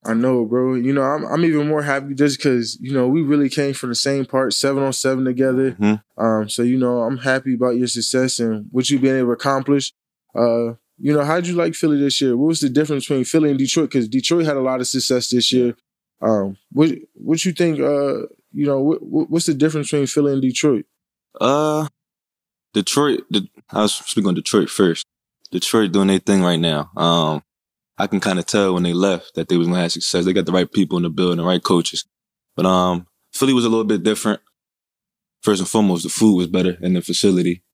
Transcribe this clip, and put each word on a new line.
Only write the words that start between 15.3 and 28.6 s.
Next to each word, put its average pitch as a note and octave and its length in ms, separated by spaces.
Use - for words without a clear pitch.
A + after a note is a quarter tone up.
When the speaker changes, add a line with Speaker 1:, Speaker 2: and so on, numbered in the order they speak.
Speaker 1:
year. B2 220
Um, G2 340
what, D3+ 200
what - 300
you F#3 80
think, D#3+ 280
uh, C#3+ 480
you C#3+ 140
know, C#3 140
what, D3 220
what, - 280
what's E3 160
the E3 80
difference D3+ 340
between C#3+ 180
Philly C#3+ 260
and C3+ 80
Detroit? B2+ 460
Speaker 2:
Uh, D3+ 500
Detroit, C#3 580
the, G2 160
I G#2 120
was G#2 120
speaking - 340
on F2+ 60
Detroit F2 360
first. F2+ 340
Detroit F#2+ 420
doing G2 160
their G2 100
thing G2 240
right F2 160
now. D#2+ 360
Um, D#2+ 480
I G2+ 80
can G3 140
kinda C#3 240
tell G2 300